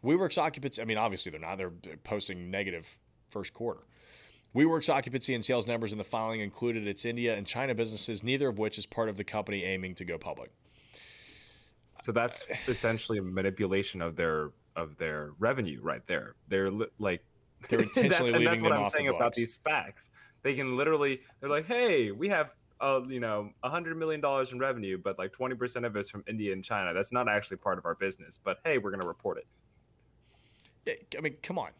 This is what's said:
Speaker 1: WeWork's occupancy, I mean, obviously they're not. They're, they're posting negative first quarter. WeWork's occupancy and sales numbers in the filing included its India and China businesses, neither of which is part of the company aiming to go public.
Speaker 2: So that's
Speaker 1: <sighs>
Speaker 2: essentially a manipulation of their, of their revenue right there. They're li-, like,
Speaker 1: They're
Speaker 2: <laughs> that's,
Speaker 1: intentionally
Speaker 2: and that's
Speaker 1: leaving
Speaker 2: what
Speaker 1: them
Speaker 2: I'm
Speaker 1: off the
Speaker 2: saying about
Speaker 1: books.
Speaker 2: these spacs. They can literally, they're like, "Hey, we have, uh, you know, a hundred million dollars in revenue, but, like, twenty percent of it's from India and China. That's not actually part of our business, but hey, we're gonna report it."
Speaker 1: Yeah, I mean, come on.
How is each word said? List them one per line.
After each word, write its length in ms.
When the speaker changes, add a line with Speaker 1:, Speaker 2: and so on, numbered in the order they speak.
Speaker 1:
WeWork's 340
occupancy, 440
I 40
mean, 120
obviously 340
they're 100
not. 160
They're, 160
they're 140
posting 540
negative 480
first 260
quarter. 260
WeWork's 320
occupancy 460
and 100
sales 220
numbers 260
in 60
the 60
filing 380
included 460
its 180
India 300
and 100
China 280
businesses, 500
neither 240
of 120
which 180
is 80
part 240
of 80
the 60
company 400
aiming 320
to 100
go 140
public. 320
Speaker 2:
So 100
that's 340
Speaker 1:
<sighs> 120
Speaker 2:
essentially 500
a 60
manipulation 760
of 140
their, 360
of 220
their 420
revenue 420
right 240
there. 300
They're 220
li-, 180
like, 240
Speaker 1:
They're 120
Speaker 2:
<laughs> 0
that's, 180
Speaker 1:
intentionally 360
Speaker 2:
and 120
that's 160
Speaker 1:
leaving 20
Speaker 2:
what 60
Speaker 1:
them 80
Speaker 2:
I'm 80
Speaker 1:
off 60
the 60
Speaker 2:
saying 120
about 100
Speaker 1:
books. 180
Speaker 2:
these 200
spacs. 520
They 120
can 240
literally, 420
they're 80
like, 160
"Hey, 460
we 180
have, 220
uh, 300
you 100
know, 300
a 80
hundred 280
million 240
dollars 320
in 60
revenue, 380
but, 220
like, 140
twenty 200
percent 320
of 120
it's 120
from 200
India 240
and 100
China. 300
That's 180
not 160
actually 300
part 200
of 80
our 100
business, 460
but 220
hey, 140
we're 140
gonna 140
report 340
it." 80
Speaker 1:
Yeah, 80
I 40
mean, 220
come 160
on. 200